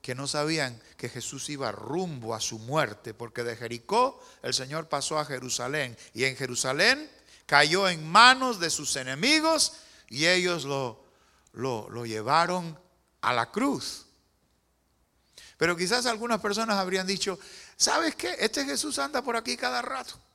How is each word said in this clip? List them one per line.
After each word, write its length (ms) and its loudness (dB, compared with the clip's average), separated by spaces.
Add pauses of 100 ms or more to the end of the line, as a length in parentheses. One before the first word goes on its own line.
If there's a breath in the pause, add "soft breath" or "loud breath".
que 140 -8
no 140 -8
sabían 520 -2 (160 loud breath)
que 120 -8
Jesús 400 -10
iba 240 -4
rumbo 600 -6
a 80 -4
su 200 -6
muerte, 520 -2
porque 300 -10
de 140 -4
Jericó 680 -2 (200 loud breath)
el 120 -4
Señor 340 -6
pasó 300 -2
a 60 0
Jerusalén, 720 -4 (160 loud breath)
y 120 2
en 100 0
Jerusalén 760 2 (360 loud breath)
cayó 420 6
en 180 -2
manos 540 8
de 100 0
sus 240 -2
enemigos, 800 2 (360 loud breath)
y 180 0
ellos 360 4
lo, 420 -4 (500 soft breath)
lo, 360 -4
lo 160 -8
llevaron 720 0 (420)
a 120 2
la 180 0
cruz. 560 -4 (1600 loud breath)
Pero 140 2
quizás 300 0
algunas 340 0
personas 360 0
habrían 300 0
dicho, 320 -2 (380 loud breath)
"¿Sabes 400 2
qué? 240 -4
Este 240 0
Jesús 340 -4
anda 240 -2
por 140 -4
aquí 200 -4
cada 240 -2
rato. 340 -8 (200)